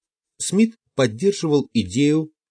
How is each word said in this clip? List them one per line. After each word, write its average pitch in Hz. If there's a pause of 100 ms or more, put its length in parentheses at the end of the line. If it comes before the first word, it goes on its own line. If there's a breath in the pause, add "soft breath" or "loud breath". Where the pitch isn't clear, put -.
(380)
Смит 220 (200)
поддерживал 147
идею 143 (180)